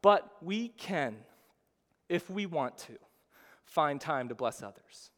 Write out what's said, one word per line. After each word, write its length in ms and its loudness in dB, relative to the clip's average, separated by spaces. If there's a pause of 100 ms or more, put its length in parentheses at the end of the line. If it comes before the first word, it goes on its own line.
but 400 6
we 280 -4
can, 540 -4 (840)
if 220 0
we 160 -4
want 320 -4
to, 180 -16 (640)
find 380 2
time 280 -2
to 60 -6
bless 280 -2
others 540 -18